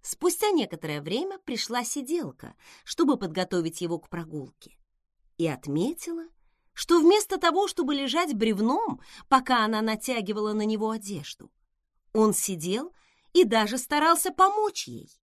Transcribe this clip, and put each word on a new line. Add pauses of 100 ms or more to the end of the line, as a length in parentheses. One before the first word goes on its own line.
Спустя
некоторое
время
пришла
сиделка, (280)
чтобы
подготовить
его
к
прогулке, (600)
и
отметила, (480)
что
вместо
того,
чтобы
лежать
бревном, (300)
пока
она
натягивала
на
него
одежду, (600)
он
сидел (380)
и
даже
старался
помочь
ей. (160)